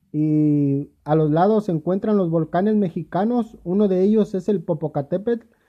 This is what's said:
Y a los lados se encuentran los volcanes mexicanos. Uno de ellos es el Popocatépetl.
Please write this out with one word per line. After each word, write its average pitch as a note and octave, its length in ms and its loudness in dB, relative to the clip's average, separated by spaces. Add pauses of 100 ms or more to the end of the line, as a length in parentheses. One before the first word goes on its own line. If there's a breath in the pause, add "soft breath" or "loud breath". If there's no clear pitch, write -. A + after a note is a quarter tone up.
(140)
Y D3+ 760 2 (140)
a D3 100 0
los D#3 160 2
lados G#3 340 2
se G3 80 -4
encuentran F#3+ 460 0
los F#3 100 0
volcanes E3+ 480 0
mexicanos. G#3 880 -2
Uno G3 240 0
de F#3 140 0
ellos G#3 320 2
es F#3 160 -4
el F#3+ 120 -2
Popocatépetl. F3 840 -4 (220)